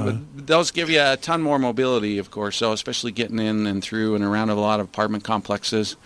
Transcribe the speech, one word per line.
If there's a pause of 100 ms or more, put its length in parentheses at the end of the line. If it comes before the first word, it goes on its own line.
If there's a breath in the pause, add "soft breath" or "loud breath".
but
those
give
you
a
ton
more
mobility,
of
course,
so
especially
getting
in
and
through
and
around
a
lot
of
apartment
complexes.